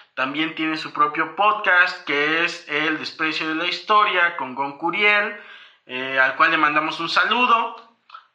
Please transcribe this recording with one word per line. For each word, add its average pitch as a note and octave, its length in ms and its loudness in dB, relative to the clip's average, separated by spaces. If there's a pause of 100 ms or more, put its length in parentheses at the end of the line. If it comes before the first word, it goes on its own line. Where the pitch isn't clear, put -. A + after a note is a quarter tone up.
(200)
También D3+ 340 -4
tiene D#3+ 220 -4
su D3 160 -10
propio D3+ 460 0
podcast, F#3+ 640 2
que D3+ 400 0
es E3 240 -6
El D#3 320 -2
Desprecio D#3+ 480 -4
de D#3+ 80 -4
la E3+ 120 -2
Historia, F#3 680 2
con C3 180 -8
Gon C#3 240 -6
Curiel, G#3 640 0 (440)
eh, C3 340 -4
al C3 160 4
cual D#3+ 160 4
le D#3+ 60 2
mandamos D3+ 420 0
un E3 80 -4
saludo. A3+ 680 2 (580)